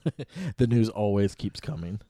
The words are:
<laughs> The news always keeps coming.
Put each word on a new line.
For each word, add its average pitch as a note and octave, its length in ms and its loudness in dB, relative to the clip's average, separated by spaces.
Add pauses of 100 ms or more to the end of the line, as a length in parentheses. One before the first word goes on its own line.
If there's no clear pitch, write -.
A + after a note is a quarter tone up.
<laughs> D#3+ 520 -6
The B2 100 4
news A2+ 220 4
always G2+ 480 2
keeps - 240 -8
coming. G#2 500 -8